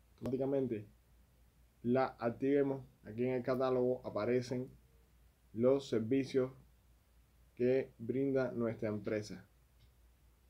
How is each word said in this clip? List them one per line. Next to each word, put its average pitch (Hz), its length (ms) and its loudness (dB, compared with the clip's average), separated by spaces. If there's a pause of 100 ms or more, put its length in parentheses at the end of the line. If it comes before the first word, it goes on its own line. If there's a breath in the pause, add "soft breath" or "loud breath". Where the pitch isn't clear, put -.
(140)
automáticamente 127 760 -2 (920)
la 123 360 0
activemos. 135 640 0 (220)
Aquí 107 220 -2
en 127 80 0
el 127 80 -2
catálogo 127 640 2
aparecen 123 640 -2 (840)
los 135 340 2
servicios 127 640 0 (1040)
que 127 420 2
brinda 131 540 0
nuestra 113 360 -2
empresa. 107 560 -4 (1040)